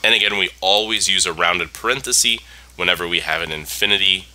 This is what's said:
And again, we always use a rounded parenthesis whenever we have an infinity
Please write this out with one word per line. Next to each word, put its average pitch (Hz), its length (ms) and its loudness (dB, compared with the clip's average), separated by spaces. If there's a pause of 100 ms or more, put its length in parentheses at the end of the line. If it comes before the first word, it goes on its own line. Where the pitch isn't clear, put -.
And 113 120 4
again, 104 220 2
we 92 140 0 (100)
always 101 480 2
use 92 180 2
a 85 60 -2
rounded 85 400 0
parenthesis 123 680 0 (360)
whenever 87 300 0
we 85 140 0
have 80 220 -2
an 80 100 -6
infinity 95 840 0